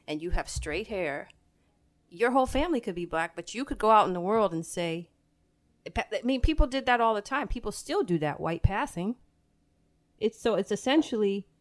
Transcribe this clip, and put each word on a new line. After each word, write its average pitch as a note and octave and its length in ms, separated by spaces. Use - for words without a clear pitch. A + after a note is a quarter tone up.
and D3+ 160
you F3 80
have - 180
straight E3 380
hair, E3+ 420
your A3+ 220
whole C4 160
family D4 320
could G3+ 160
be E3+ 100
Black, E3 300
but - 180
you A#3 120
could C#4 120
go G#3+ 140
out G#3 160
in F#3 60
the F3 80
world G3+ 320
and E3 120
say, E3+ 440
I - 280
mean, B3+ 180
people D#4 260
did C4 180
that B3 160
all A3+ 120
the G#3 80
time. C4+ 260
People G#3+ 240
still F#4 320
do F3+ 160
that, D3 200
white D#3+ 240
passing. G#3 520
It's, - 200
so A3 160
it's F#3+ 160
essentially, G#3+ 760